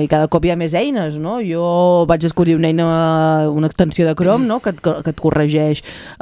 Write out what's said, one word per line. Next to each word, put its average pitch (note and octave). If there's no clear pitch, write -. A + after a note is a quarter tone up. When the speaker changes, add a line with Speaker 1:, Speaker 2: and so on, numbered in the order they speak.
Speaker 1:
i D3
cada D#3
cop E3
hi F3
ha E3+
més E3
eines, G3
no? F#3
Jo F3
vaig D#3+
descobrir E3+
una D#3+
eina, D#3+
una D3+
extensió E3
de D#3+
Chrome, G3+
Speaker 2:
Mm. -
Speaker 1:
no? A3+
Que F#3+
et, -
que D#3
et D3+
corregeix, D3+